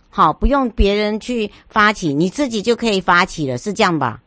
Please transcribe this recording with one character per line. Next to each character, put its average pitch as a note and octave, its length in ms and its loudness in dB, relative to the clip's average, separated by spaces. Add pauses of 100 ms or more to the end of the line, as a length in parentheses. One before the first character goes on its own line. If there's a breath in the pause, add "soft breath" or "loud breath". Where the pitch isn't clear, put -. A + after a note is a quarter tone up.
好， E3 240 2
不 - 140 0
用 C4+ 240 0
别 G3+ 240 2
人 G#3 240 -2
去 A3+ 280 -4 (220 soft breath)
发 G#3+ 240 2
起， F3 180 -4
你 D3+ 160 0
自 C#4 220 -2
己 A3 140 -4
就 A#3 120 0
可 A#3 120 -4
以 G3+ 120 0
发 F3+ 240 2
起 D#3+ 240 -6
了， B2 120 -4
是 G#3+ 120 -8
这 G3 120 0
样 F3 140 2
吧？ A#2+ 300 -4